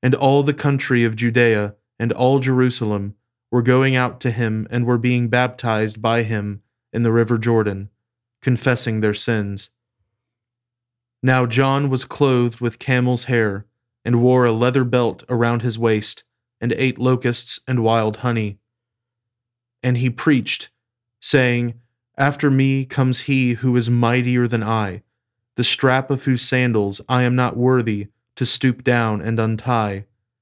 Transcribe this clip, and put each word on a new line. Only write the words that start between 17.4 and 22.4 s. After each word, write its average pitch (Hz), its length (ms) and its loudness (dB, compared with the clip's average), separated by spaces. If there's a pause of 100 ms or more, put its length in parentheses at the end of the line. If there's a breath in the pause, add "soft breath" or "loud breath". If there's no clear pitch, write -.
and 123 160 0
wild 110 340 2
honey. 110 400 -4 (1300)
And 127 140 2
he 123 120 0
preached, - 600 -2 (520)
saying, 120 580 0 (380)
"After 143 340 2